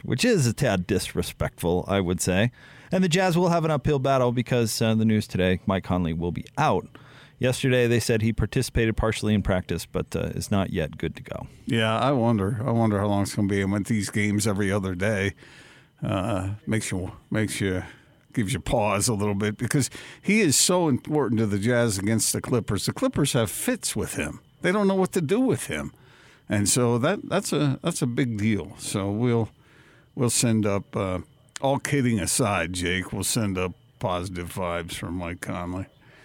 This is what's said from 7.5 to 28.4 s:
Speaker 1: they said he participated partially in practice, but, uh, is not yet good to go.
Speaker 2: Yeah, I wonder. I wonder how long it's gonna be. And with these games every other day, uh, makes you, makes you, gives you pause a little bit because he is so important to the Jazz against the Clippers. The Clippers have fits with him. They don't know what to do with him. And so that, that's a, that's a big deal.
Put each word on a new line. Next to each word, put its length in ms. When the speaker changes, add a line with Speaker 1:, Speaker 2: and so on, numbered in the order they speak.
Speaker 1:
they 140
said 200
he 120
participated 640
partially 360
in 80
practice, 440
but, 280
uh, 220
is 160
not 220
yet 240
good 180
to 80
go. 240
Speaker 2:
Yeah, 320
I 140
wonder. 540
I 60
wonder 280
how 80
long 160
it's 100
gonna 140
be. 140
And 100
with 140
these 240
games 360
every 240
other 240
day, 420
uh, 460
makes 240
you, 220
makes 300
you, 220
gives 200
you 60
pause 480
a 60
little 220
bit 220
because 320
he 200
is 160
so 320
important 500
to 80
the 120
Jazz 380
against 360
the 80
Clippers. 440
The 80
Clippers 380
have 180
fits 460
with 200
him. 260
They 120
don't 140
know 80
what 180
to 80
do 180
with 280
him. 260
And 180
so 300
that, 220
that's 240
a, 280
that's 200
a 60
big 300
deal. 420